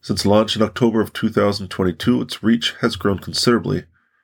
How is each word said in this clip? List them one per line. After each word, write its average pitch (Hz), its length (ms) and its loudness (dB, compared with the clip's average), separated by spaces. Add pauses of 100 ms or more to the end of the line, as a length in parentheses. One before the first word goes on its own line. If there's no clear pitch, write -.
Since - 240 -4
launch 107 300 4
in 110 80 2
October 110 380 0
of 101 120 -4
two - 160 -2
thousand 101 380 0
twenty-two, 95 560 0
its - 180 -10
reach 113 400 0
has 113 140 0
grown 98 240 -2
considerably, 98 640 0 (400)